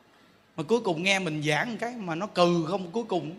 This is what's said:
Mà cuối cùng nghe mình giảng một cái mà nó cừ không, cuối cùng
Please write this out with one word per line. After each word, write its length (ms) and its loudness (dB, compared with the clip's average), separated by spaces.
Mà 120 -4
cuối 120 4
cùng 220 -2
nghe 160 4
mình 300 -2
giảng 220 2
một 100 -8
cái 180 -6
mà 160 -6
nó 120 -4
cừ 420 4
không, 240 -4
cuối 160 -2
cùng 300 -2